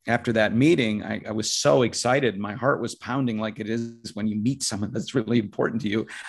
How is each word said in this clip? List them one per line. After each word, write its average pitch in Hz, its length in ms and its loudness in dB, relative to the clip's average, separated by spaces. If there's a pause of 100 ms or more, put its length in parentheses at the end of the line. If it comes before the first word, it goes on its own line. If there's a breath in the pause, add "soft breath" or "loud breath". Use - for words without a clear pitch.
after 117 260 0
that 107 220 4
meeting, 120 500 4
I, 107 240 -6
I 107 40 -4
was 110 200 -2
so 143 300 4
excited. 120 560 2
My 104 160 -6
heart 127 260 0
was 117 140 -6
pounding 123 440 -2
like 110 220 -4
it 104 80 -6
is 117 460 -4
when 104 120 -2
you 107 100 0
meet 131 260 0
someone 104 280 -4
that's 117 240 -4
really 117 240 2
important 107 440 -2
to 107 60 -2
you. 107 180 0 (220 loud breath)